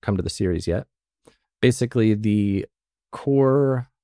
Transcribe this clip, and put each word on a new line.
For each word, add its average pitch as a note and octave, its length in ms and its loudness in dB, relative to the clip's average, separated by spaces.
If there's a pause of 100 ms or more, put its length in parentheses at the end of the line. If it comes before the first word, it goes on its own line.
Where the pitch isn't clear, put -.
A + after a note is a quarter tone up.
come G2 160 -2
to F2+ 40 -2
the F2+ 80 -6
series F2+ 380 -4
yet, F2 200 -4 (720)
basically A#2+ 520 2
the G#2 520 0 (480)
core C3+ 760 2 (160)